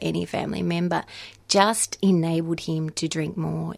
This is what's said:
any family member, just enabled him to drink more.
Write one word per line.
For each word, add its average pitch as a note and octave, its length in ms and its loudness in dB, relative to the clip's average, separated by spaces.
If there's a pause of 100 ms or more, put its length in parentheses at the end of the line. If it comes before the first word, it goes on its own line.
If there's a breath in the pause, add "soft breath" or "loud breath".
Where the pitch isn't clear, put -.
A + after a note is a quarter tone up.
any E3 220 -2
family - 380 -2
member, E3+ 420 0 (440 loud breath)
just G#3 540 4
enabled E3 580 2
him D#3+ 300 -2
to D#3+ 180 -4
drink D#3+ 280 -4
more. D#3+ 420 -4